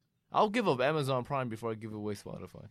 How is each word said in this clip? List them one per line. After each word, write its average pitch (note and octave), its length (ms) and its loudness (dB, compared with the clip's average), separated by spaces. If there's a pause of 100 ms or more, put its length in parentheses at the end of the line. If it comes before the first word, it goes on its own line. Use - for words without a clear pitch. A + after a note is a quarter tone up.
(320)
I'll G#3 180 6
give G#3 180 2
up B2+ 140 4
Amazon C3+ 440 2
Prime C3 220 -2
before A2+ 240 -6
I A2+ 40 -4
give G#2+ 180 -8
away G#2 220 -4
Spotify. - 560 -12